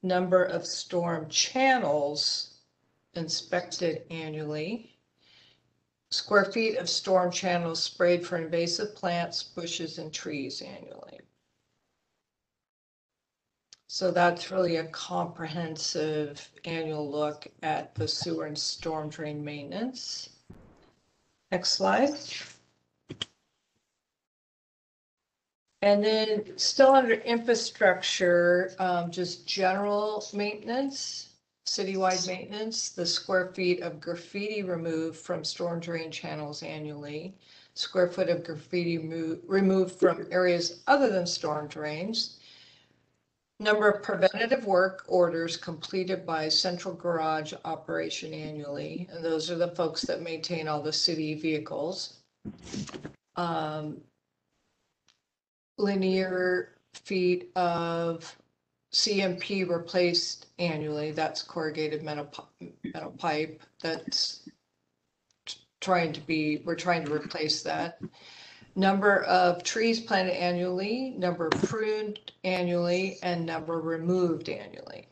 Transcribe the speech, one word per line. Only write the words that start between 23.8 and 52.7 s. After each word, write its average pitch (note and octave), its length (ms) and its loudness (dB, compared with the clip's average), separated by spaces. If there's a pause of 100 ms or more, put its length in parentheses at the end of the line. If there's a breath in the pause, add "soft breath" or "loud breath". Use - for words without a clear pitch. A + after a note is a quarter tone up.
And G3+ 220 6
then G#3+ 540 2
still C4+ 360 8
under B3+ 200 8
infrastructure, F#3 1700 4
um, F3 320 0
just F3 360 -6
general G#3 840 0
maintenance, A3 960 -4 (360)
citywide F#3 640 0
maintenance, G#3 600 -6
the F3 160 -4
square F#3 480 0
feet F3+ 280 2
of E3 200 -8
graffiti G3+ 600 -6
removed E3 560 -4
from E3 280 -6
storm E3+ 340 -4
drain E3 320 -6
channels D3+ 520 -8
annually, D3+ 680 -8 (420 loud breath)
square F3+ 340 2
foot F3+ 180 0
of E3+ 160 0
graffiti E3+ 540 -2
mo-, D#3+ 500 -4
removed F#3+ 500 4
from F3 340 4
areas F3 560 2
other C#4 220 6
than F#3 160 2
storm D3+ 440 -2
drains, D#3 720 -6 (1200 loud breath)
number G#3+ 280 6
of G3+ 140 2
preventative A3 600 2
work F#3+ 420 4
orders E3 480 4
completed F3+ 720 -4
by D#3 240 -2
central F3 440 0
garage D#3+ 600 -2 (100)
operation D#3+ 680 -4
annually, D#3 800 -8
and E3 100 -10
those D#3+ 260 0
are F3 80 -2
the F3 180 0
folks D#3+ 260 0
that E3+ 200 -2
maintain E3 460 -4
all D3+ 140 -2
the D3+ 100 -2
city D#3 440 0
vehicles. D#3 840 -4 (1160)